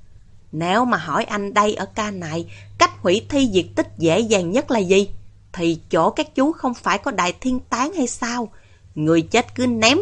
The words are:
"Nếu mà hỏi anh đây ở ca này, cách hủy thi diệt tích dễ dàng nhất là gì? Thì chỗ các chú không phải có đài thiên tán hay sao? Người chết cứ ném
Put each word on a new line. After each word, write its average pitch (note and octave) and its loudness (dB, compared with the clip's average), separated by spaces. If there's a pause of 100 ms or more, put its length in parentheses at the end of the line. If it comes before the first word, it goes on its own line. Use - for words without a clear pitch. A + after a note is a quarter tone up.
(520)
"Nếu F3+ 0
mà A3+ 2
hỏi D#3 -2
anh G3+ -6
đây G#3+ 2
ở G3 -6
ca G#3 -6
này, E3+ -8 (260)
cách F4 4 (100)
hủy G#3 2
thi C4+ 2
diệt F3 2 (100)
tích - 0 (100)
dễ E3 2
dàng G#3 0
nhất C#4 -2
là A#3 2
gì? F#3+ 2 (440)
Thì E3 -2 (100)
chỗ F3 2
các D4+ -4
chú C#4 2
không C4 -4
phải F#3 -2
có B3 -4
đài F3+ -2
thiên B3+ -2
tán B3+ -2
hay C#4+ 0
sao? A#3+ -6 (460)
Người D#3+ 4
chết A3+ 0
cứ B3 0
ném A#3 4